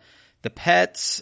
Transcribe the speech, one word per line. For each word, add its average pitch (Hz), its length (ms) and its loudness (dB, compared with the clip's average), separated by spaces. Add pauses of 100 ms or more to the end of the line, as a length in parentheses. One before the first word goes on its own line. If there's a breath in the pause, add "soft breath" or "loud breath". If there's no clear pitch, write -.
(440 soft breath)
the - 60 -6
pets, - 720 0